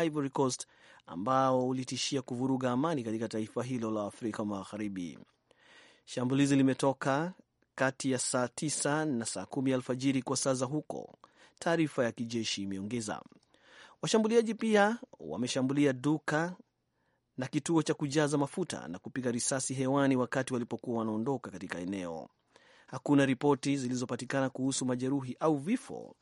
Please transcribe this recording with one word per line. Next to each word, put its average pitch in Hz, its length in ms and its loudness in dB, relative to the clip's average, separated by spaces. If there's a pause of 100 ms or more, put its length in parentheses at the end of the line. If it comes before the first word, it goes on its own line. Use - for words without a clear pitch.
Ivory 147 260 0
Coast 131 360 0 (400)
ambao 127 640 2
ulitishia 131 540 -2
kuvuruga 127 480 0
amani 135 340 0
katika 113 240 -2
taifa 110 340 -4
hilo 117 280 -2
la 107 160 -2
Afrika 107 380 -4
Magharibi. 98 760 -6 (840)
Shambulizi 135 520 2
limetoka 135 760 2 (420)
kati 131 360 0
ya 127 80 0
saa 123 300 0
tisa 151 560 -2
na 120 220 0
saa - 200 -8
kumi 135 260 0
alfajiri 127 500 0
kwa 131 140 -2
saa 135 180 2
za 127 120 -2
huko, - 520 -8 (400)
taarifa 165 460 2
ya 113 80 0
kijeshi 113 500 -4
imeongeza. 104 600 -4 (800)
Washambuliaji 220 520 4
pia 214 440 4 (220)
wameshambulia 131 720 2
duka 151 640 0 (840)
na 127 80 -4
kituo 165 360 2
cha 151 120 0
kujaza 147 440 2
mafuta 143 500 -4
na 87 100 -10
kupiga 127 320 -4
risasi 127 440 -2
hewani 135 420 4
wakati 127 360 0
walipokuwa 120 460 -4
wanaondoka 110 520 -2
katika 90 280 -8
eneo. 90 500 -6 (580)
Hakuna 139 400 4
ripoti 139 500 2
zilizopatikana 127 760 -2
kuhusu 131 340 -2
majeruhi 127 560 -2
au 156 160 2
vifo, 135 640 -6